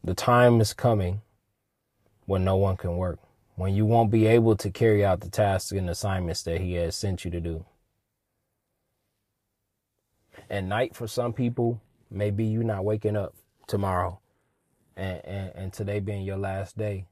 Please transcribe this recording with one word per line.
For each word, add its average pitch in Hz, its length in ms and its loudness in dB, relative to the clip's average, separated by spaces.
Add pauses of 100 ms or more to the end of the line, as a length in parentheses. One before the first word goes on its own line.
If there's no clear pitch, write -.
The 90 100 -4
time 120 480 6
is 107 140 0
coming 101 480 0 (1040)
when 95 160 2
no 95 140 2
one 95 200 2
can 87 200 -4
work, 90 220 -4 (360)
when 95 180 -2
you 107 140 4
won't 113 240 6
be 110 160 6
able 113 300 6
to - 120 -4
carry 107 340 4
out 95 180 2
the 87 100 -10
tasks 98 400 0
and 95 180 -2
assignments 90 540 -4
that 85 180 -2
he 90 120 -4
has 85 220 -2
sent 95 300 -4
you 87 60 -4
to 85 100 -4
do. 82 240 -6 (2750)
And 98 220 -6
night 113 260 -2
for 117 120 -8
some 120 260 -4
people 120 480 -2 (300)
may 104 180 -2
be 104 160 -2
you 110 180 -2
not 101 220 -2
waking 107 300 -2
up 101 180 -4 (340)
tomorrow 92 520 -2 (760)
and, 92 280 -8
and, 95 320 -10
and 95 180 -10
today 101 260 -4
being 98 240 -6
your 95 140 -6
last 98 400 -8
day. 104 340 -6